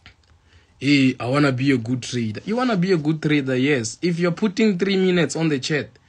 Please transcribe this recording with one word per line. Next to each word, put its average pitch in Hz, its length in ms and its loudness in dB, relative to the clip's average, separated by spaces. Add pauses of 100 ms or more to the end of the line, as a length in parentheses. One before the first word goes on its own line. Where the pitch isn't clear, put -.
(800)
Hey, 135 400 2
I 117 60 -6
wanna 139 260 2
be 135 180 0
a 131 60 2
good 120 260 -4
trader. 110 420 -6
You 214 120 -4
wanna 247 200 0
be 180 160 2
a 180 40 4
good 156 260 -2
trader, 139 320 0
yes. 127 480 0
If 170 160 0
you're 175 140 0
putting 208 460 0
three 196 180 0
minutes 180 400 2
on 165 140 0
the 139 100 0
chat, 143 300 -4 (180)